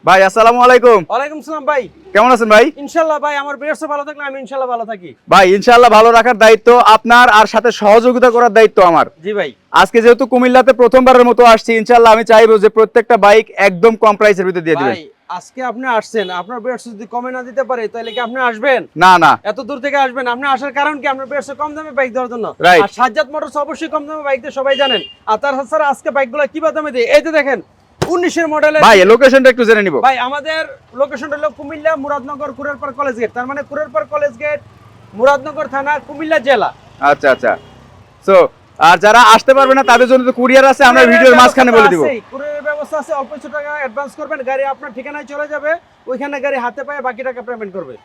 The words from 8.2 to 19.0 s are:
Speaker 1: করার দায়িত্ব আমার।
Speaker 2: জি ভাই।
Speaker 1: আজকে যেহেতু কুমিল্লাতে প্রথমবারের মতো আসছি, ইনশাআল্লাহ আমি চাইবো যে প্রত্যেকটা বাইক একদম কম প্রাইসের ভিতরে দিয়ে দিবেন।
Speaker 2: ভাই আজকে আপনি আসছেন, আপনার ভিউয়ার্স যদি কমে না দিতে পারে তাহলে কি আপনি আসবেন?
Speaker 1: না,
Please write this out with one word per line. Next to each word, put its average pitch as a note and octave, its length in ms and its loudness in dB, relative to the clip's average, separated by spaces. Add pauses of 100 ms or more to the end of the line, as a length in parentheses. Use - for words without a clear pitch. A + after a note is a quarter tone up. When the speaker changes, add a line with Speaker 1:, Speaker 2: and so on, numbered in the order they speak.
Speaker 1:
করার A#3 240 2
দায়িত্ব A3 280 4
আমার। E3 240 4 (180)
Speaker 2:
জি G#3 100 -8
ভাই। D#3+ 200 -8 (180)
Speaker 1:
আজকে G3 300 2
যেহেতু A#3+ 240 4
কুমিল্লাতে B3+ 480 2
প্রথমবারের B3+ 520 4
মতো A#3+ 200 2
আসছি, A3+ 300 4
ইনশাআল্লাহ A#3 380 4
আমি A3+ 100 0
চাইবো A3 340 4
যে G3+ 120 2
প্রত্যেকটা A3 480 0
বাইক G#3 280 4 (120)
একদম G3 380 0
কম G#3+ 200 2
প্রাইসের G3+ 300 0
ভিতরে F3+ 160 -4
দিয়ে D#3+ 140 -2
দিবেন। F#3+ 180 -4
Speaker 2:
ভাই E3 160 -12 (200)
আজকে F3+ 340 -14
আপনি B3+ 240 -10
আসছেন, G#3+ 420 -4
আপনার F3+ 300 -12
ভিউয়ার্স B3+ 260 -10
যদি A3+ 200 -18
কমে A#3+ 260 -12
না B3+ 120 -12
দিতে B3+ 200 -8
পারে A#3 240 -8
তাহলে A3+ 240 -14
কি A3+ 80 -10
আপনি A#3+ 200 -8
আসবেন? A#3+ 480 -2 (100)
Speaker 1:
না, F#3 200 6